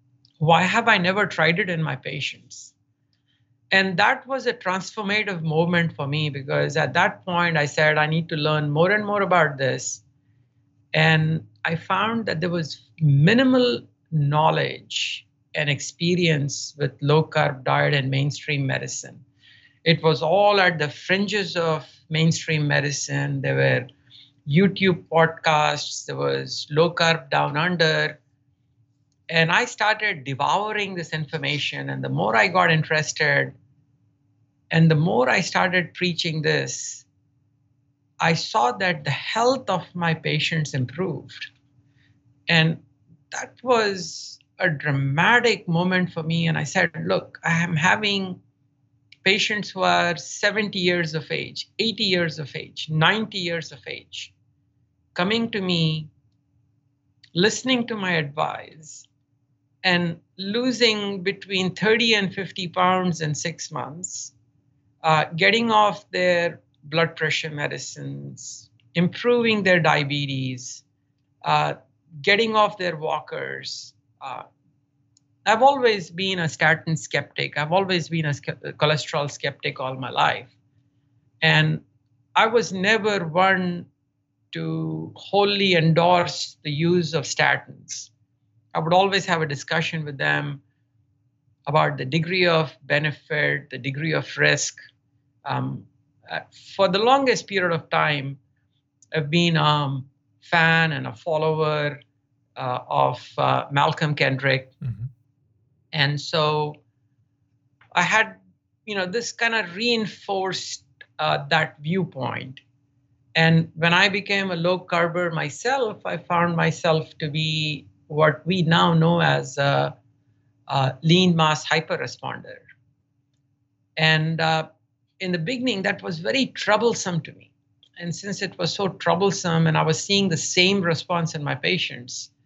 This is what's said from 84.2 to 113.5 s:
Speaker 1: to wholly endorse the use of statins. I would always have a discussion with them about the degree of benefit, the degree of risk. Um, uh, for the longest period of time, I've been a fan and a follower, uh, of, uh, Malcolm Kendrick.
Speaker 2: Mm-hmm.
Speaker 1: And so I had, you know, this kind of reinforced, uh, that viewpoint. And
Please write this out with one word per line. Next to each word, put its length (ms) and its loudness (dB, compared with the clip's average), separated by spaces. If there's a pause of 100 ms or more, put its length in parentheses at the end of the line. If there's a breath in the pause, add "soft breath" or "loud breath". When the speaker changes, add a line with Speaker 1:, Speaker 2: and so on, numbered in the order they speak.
Speaker 1:
to 640 -6
wholly 600 2
endorse 880 2
the 60 -8
use 440 0
of 100 0
statins. 880 -2 (640)
I 40 -4
would 140 -2
always 320 4
have 160 0
a 60 -2
discussion 560 -4
with 140 -10
them 440 -2 (1040)
about 320 2
the 80 -6
degree 400 0
of 380 2
benefit, 880 -2
the 80 -10
degree 340 -4
of 240 -4
risk. 400 2 (680)
Um, 400 -4 (440)
uh, 120 -8 (340)
for 140 2
the 100 0
longest 480 2
period 260 0
of 160 -6
time, 480 0 (800)
I've 160 -4
been 240 4
a 480 2 (380)
fan 500 2
and 160 -6
a 60 -10
follower, 880 -2 (540)
uh, 240 -4 (100)
of, 360 2 (120)
uh, 340 2
Malcolm 420 0
Kendrick. 600 0 (100)
Speaker 2:
Mm-hmm. 220 -6 (840)
Speaker 1:
And 300 0
so 540 0 (1200)
I 100 2
had, 320 2 (500)
you 80 -8
know, 140 -2
this 240 -6
kind 240 -2
of 200 -4
reinforced, 1080 -4 (340)
uh, 320 0
that 300 0
viewpoint. 800 -6 (720)
And 400 4